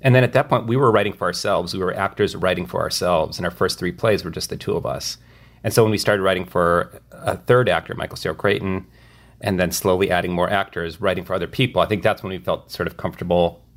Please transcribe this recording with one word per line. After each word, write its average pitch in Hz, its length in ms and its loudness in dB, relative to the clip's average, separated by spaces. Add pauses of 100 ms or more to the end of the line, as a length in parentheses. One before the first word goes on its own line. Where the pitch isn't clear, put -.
And 127 120 4
then 127 100 6
at 123 100 0
that 131 140 2
point, 113 180 0
we 117 100 0
were 131 160 4
writing 104 200 4
for - 140 -6
ourselves. 87 460 -2
We 98 100 -4
were 90 120 -2
actors 98 420 -2
writing 90 300 0
for 90 140 -4
ourselves. 85 580 0
And 87 80 -4
our 87 40 -2
first - 280 -2
three 87 140 -4
plays 101 320 0
were 87 60 -8
just - 200 -8
the 85 60 -8
two - 200 -4
of - 80 -4
us. 65 320 -6 (480)
And 113 80 -2
so 117 100 6
when 110 80 4
we 104 80 2
started 101 240 2
writing 92 220 2
for 87 560 0 (120)
a - 240 -4
third 123 320 4
actor, 82 260 0
Michael - 220 -8
C - 120 -6
L 80 60 -2
Creighton, 95 520 -2 (540)
and 98 180 -2
then 90 140 2
slowly 92 380 2
adding 90 220 0
more 87 180 0
actors, 87 500 -4
writing 92 240 -2
for 92 100 -6
other 87 140 -2
people, 120 320 0
I 80 60 4
think 101 160 -2
that's 107 220 0
when 95 60 -6
we 92 80 -8
felt 87 340 -6
sort 87 160 -4
of - 80 -14
comfortable 87 680 -2 (120)